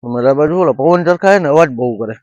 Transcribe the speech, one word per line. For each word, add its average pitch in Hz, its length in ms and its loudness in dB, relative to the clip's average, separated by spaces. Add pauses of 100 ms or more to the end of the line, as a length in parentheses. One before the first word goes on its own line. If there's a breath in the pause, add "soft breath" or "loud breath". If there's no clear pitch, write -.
અમારે 120 260 -2
આ 135 100 0
બાજુ 160 240 0
ઓલા 139 160 -2
પવન 170 280 2
ચરખા 175 260 2
છે 202 60 4
ને, 160 140 -2
અવાજ 160 160 4 (100)
બહુ 120 220 -4
કરે. 110 220 -8